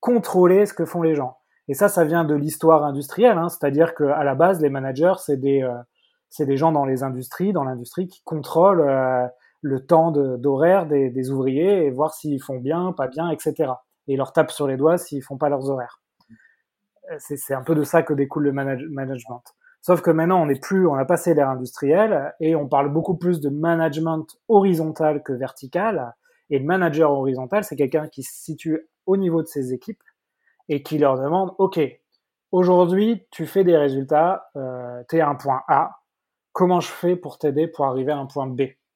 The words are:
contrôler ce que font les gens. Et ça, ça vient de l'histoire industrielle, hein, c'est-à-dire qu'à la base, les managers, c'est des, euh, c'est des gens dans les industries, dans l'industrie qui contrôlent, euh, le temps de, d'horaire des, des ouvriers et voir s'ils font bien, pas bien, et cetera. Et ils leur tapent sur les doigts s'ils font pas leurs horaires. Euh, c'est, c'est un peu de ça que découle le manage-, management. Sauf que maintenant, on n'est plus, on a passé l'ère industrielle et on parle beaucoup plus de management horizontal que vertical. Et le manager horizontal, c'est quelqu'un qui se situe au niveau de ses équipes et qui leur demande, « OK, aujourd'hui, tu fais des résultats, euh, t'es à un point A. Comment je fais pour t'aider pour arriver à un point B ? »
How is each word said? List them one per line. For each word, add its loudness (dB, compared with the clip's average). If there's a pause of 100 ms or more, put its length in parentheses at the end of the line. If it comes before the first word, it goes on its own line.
contrôler 4
ce -14
que -4
font -6
les 2
gens. -6 (300)
Et -2
ça, 2
ça 2
vient 0
de 0
l'histoire 2
industrielle, 2
hein, -2
c'est-à-dire 0
qu'à 0
la 2
base, 4
les 2
managers, 0
c'est -4
des, 0
euh, -2 (560)
c'est -6
des 0
gens 2
dans 0
les -2
industries, -4
dans -2
l'industrie -8
qui -20
contrôlent, 4
euh, 2 (360)
le -4
temps 4
de, 0
d'horaire 2
des, 2
des -4
ouvriers 0
et 0
voir -2
s'ils -6
font -10
bien, -4
pas -6
bien, -6
et -4
cetera. -4 (200)
Et -2
ils -2
leur -4
tapent 2
sur -4
les -2
doigts 2
s'ils -10
font -12
pas 0
leurs -2
horaires. -8 (1080)
Euh, -12
c'est, -10
c'est -6
un -6
peu 0
de 2
ça 4
que -4
découle 0
le 2
manage-, -4
management. -10 (400)
Sauf 2
que 4
maintenant, 4
on 2
n'est -2
plus, 2
on 4
a 0
passé 2
l'ère 4
industrielle 0
et 2
on -2
parle 2
beaucoup -2
plus -2
de -4
management -2 (220)
horizontal 2
que -8
vertical. -6 (360)
Et 0
le -2
manager 2
horizontal, -2
c'est -10
quelqu'un 0
qui -16
se -14
situe -6 (200)
au 2
niveau 0
de -6
ses -6
équipes -12 (680)
et -2
qui -6
leur 4
demande, « -2
OK, 0 (720)
aujourd'hui, 2
tu -8
fais 0
des 6
résultats, 0
euh, -10
t'es 0
à 2
un -2
point -4
A. 0 (500)
Comment 2
je -8
fais -2
pour -14
t'aider 0
pour -4
arriver -2
à -2
un -8
point -6
B ? » -8 (360)